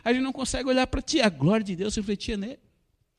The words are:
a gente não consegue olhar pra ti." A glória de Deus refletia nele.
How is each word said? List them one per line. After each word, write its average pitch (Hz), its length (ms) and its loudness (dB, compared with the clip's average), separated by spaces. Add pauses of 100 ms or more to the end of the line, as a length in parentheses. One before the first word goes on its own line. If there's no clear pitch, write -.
a 233 80 2
gente 262 120 2
não 269 100 -2
consegue 262 360 -4
olhar 254 180 4
pra 262 160 -4
ti." 311 180 2
A 214 80 4
glória 175 340 2
de 190 120 -4
Deus 196 200 -4
refletia 214 400 -4
nele. 208 240 -8 (600)